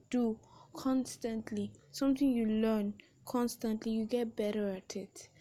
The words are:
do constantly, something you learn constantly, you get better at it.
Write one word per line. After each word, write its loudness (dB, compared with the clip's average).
do 2
constantly, -2
something 2
you 2
learn 2
constantly, -2
you 0
get -2
better 0
at -8
it. -12